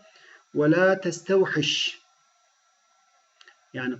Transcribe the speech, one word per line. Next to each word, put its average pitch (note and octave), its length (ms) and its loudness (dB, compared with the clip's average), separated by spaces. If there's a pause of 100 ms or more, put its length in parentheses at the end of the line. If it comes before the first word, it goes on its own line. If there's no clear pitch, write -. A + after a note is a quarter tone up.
(540)
Ve D3 160 2
la F#3 300 4
testevhiş. F3+ 1000 -2 (1700)
Yani B2+ 280 -8